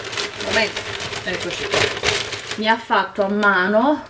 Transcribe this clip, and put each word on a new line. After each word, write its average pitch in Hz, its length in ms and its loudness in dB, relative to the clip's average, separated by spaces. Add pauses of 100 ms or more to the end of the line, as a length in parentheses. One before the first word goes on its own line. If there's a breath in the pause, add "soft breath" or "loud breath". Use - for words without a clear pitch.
(460)
momento, 214 360 0 (420)
eccoci 180 440 -4
qua, - 120 2 (760)
mi 214 140 2
ha 226 80 6
fatto 202 460 0
a 196 60 2
mano 208 800 4